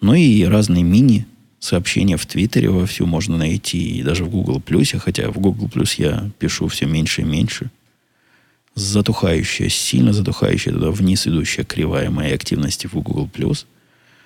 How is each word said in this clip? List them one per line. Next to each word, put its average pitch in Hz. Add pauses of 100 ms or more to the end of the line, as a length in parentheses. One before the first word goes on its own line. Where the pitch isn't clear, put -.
Ну 104
и 123
разные 95
мини-сообщения 98
в -
Твиттере -
вовсю 92
можно 85
найти, 85
и -
даже 87
в 85
Гугл 95
Плюсе, -
хотя -
в 104
Гугл 101
Плюс -
я 82
пишу -
все -
меньше 78
и -
меньше. - (1040)
Затухающая, 101
сильно -
затухающая, 95
туда 82
вниз 95
идущая 80
кривая 80
моей -
активности -
в -
Гугл -
Плюс. - (600)